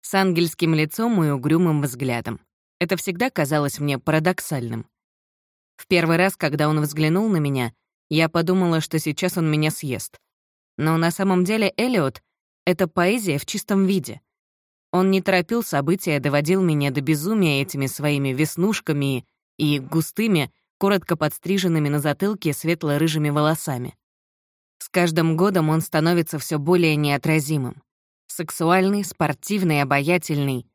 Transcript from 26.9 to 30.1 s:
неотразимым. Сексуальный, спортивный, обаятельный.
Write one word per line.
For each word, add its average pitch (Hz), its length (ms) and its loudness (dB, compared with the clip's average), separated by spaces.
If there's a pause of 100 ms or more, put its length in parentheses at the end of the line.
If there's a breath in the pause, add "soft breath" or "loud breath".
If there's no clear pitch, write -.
неотразимым. 147 880 0 (500)
Сексуальный, 185 680 0
спортивный, 156 800 -2
обаятельный. 143 920 0